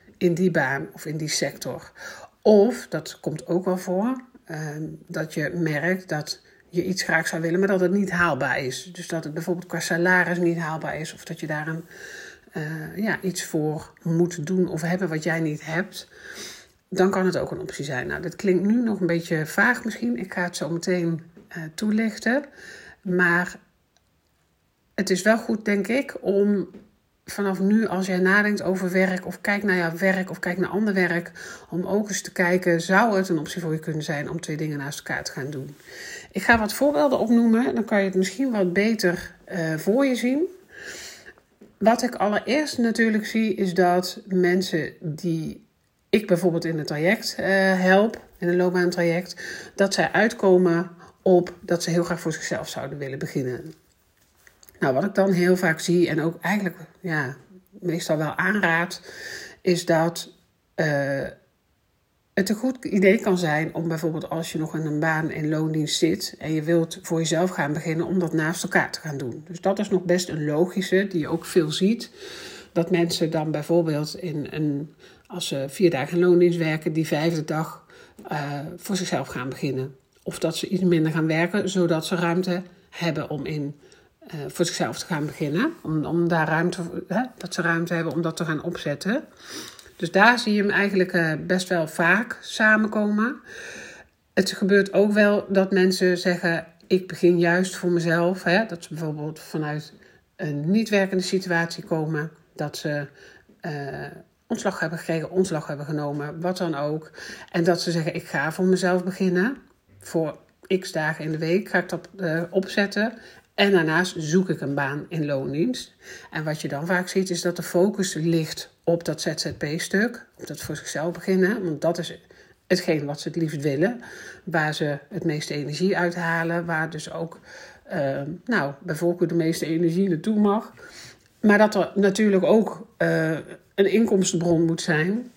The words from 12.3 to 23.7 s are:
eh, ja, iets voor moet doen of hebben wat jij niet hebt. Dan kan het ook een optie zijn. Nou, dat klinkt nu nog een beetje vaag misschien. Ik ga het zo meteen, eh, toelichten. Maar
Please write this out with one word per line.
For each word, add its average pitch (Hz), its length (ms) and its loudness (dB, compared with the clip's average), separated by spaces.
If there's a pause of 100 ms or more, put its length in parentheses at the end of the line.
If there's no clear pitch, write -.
eh, 156 440 -8
ja, 196 240 -2
iets 180 240 -4
voor 156 480 -2 (100)
moet 165 440 0
doen 185 220 2
of 160 120 -4
hebben 180 280 -2
wat 156 140 -2
jij 165 180 0
niet 151 240 -4
hebt. 160 440 -6 (800)
Dan 180 220 4
kan 190 160 2
het 170 100 2
ook - 140 -2
een 165 100 -8
optie 156 240 -8
zijn. 131 220 -6
Nou, 147 160 -6
dat 147 140 -8
klinkt 185 280 2
nu 233 180 4
nog 214 180 0
een 180 60 0
beetje 165 400 0
vaag 240 380 0
misschien. 233 340 -4
Ik - 160 -8
ga 185 80 -2
het 175 140 -4
zo - 140 -4
meteen, 170 520 -2 (260)
eh, 165 140 -12 (120)
toelichten. 220 720 0 (580)
Maar 180 560 0 (1400)